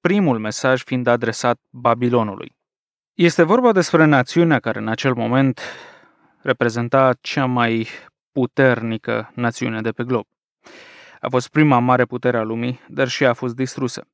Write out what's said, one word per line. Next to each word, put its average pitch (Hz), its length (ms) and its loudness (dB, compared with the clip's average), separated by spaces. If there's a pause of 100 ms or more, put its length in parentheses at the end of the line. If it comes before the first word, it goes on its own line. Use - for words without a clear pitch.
primul 175 380 2
mesaj 117 440 -2
fiind 123 240 -4
adresat 120 540 0 (100)
Babilonului. 120 840 -2 (580)
Este 170 280 4
vorba 233 300 4
despre 170 320 4
națiunea 151 540 2
care 113 200 -6
în 110 100 -6
acel 127 260 -2
moment 127 460 0 (760)
reprezenta 123 840 0
cea - 240 -4
mai 113 440 -2 (440)
puternică 113 1040 -2
națiune 117 460 -4
de 113 100 -4
pe 117 140 -8
glob. 120 220 -4 (920)
A - 80 -6
fost 127 200 -2
prima 151 300 4
mare 123 260 2
putere 123 320 -2
a 113 60 -2
lumii, 117 460 -6
dar 135 200 -2
și - 140 -4
ea 131 80 4
a 120 40 0
fost 123 200 -6
distrusă. 127 600 -6